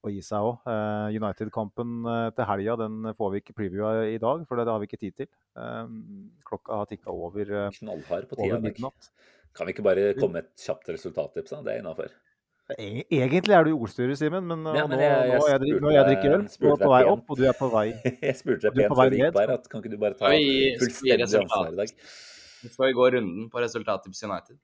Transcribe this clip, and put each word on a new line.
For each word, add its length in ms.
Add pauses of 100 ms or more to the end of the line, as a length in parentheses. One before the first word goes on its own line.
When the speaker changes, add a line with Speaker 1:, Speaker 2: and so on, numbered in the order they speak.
Speaker 1:
å 80
gi 140
seg 180
også. 240
Eh, 540
United-kampen, 720 (140)
eh, 280
til 140
helga, 320
den 340
får 200
vi 80
ikke 120
previewa 380 (160)
i 100
dag, 300
for 80
det, 100
det 60
har 80
vi 80
ikke 160
tid 160
til. 80 (260)
Eh, 380 (560)
klokka 320
har 60
tikket 260
over, 300 (100)
eh, 240
Speaker 2:
Knallhard 540
på 80
Speaker 1:
over 40
Speaker 2:
tida 140
i 0
dag. 60 (100)
Speaker 1:
midnatt. 380 (440)
Speaker 2:
Kan 140
vi 60
ikke 100
bare 300
komme 260
med 80
et 80
kjapt 320
resultattips, 640
da? 120
Det 140
er 80
innenfor. 240 (680)
Speaker 1:
E-, 320
egentlig 440
er 100
du 100
ordstyrer, 420
Simen, 300
men, 180 (100)
Speaker 2:
Ja, 100
Speaker 1:
eh, 40
Speaker 2:
men 100
Speaker 1:
nå, 40
Speaker 2:
jeg, 260
jeg 100
Speaker 1:
nå 60
er 80
jeg 80
dri-, 120
Speaker 2:
spurte 100
Speaker 1:
nå 80
er 40
jeg 140
drikker 220
Speaker 2:
deg, 40
Speaker 1:
øl, 80
du 100
Speaker 2:
spurte 200
Speaker 1:
er 0
på 100
Speaker 2:
deg 100
Speaker 1:
vei 100
Speaker 2:
pent. 100
Speaker 1:
opp, 180
og 60
du 80
er 140
på 140
vei 140 (180)
Speaker 2:
<laughs> 180
Jeg 160
spurte 240
deg 120
Speaker 1:
du 60
er 20
Speaker 2:
pent 100
Speaker 1:
på 40
vei 80
Speaker 2:
før 60
vi 80
gikk 80
Speaker 1:
ned, 80
Speaker 2:
på 80
her, 80
Speaker 1:
så 80
Speaker 2:
at 100
kan 140
ikke 100
du 60
bare 160
ta 100
Speaker 3:
Skal 80
vi 100
gi, 40
skal 160
vi 0
gi 200
Speaker 2:
fullstendig 400
Speaker 3:
resultat? 200
Speaker 2:
ansvar 300
i 40
dag? 120 (840)
Speaker 3:
Skal 140
vi 120
gå 140
runden 380
på 120
resultattips 640
United? 400